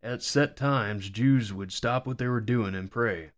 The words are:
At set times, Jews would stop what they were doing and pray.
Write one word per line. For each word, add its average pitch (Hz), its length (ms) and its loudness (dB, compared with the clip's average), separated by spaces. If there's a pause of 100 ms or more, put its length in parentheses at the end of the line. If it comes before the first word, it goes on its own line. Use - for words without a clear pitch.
At 120 180 -6
set - 340 0
times, 107 540 0
Jews 117 420 4
would 98 200 -6
stop 123 340 -2
what 127 140 -6
they 127 80 -2
were 123 140 0
doing 107 340 0
and 95 160 -6
pray. 95 460 -2